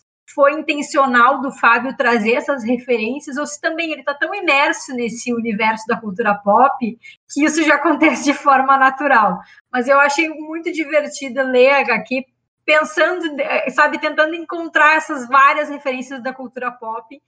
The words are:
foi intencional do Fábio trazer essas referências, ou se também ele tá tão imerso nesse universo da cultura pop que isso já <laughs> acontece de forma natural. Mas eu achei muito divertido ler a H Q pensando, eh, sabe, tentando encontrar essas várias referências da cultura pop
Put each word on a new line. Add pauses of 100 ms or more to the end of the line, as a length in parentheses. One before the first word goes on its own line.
(340)
foi
intencional
do
Fábio
trazer
essas
referências,
ou
se
também
ele
tá
tão
imerso
nesse
universo
da
cultura
pop (320)
que
isso
já
<laughs>
acontece
de
forma
natural. (340)
Mas
eu
achei
muito
divertido
ler
a
H
Q (400)
pensando,
eh,
sabe,
tentando
encontrar
essas
várias
referências
da
cultura
pop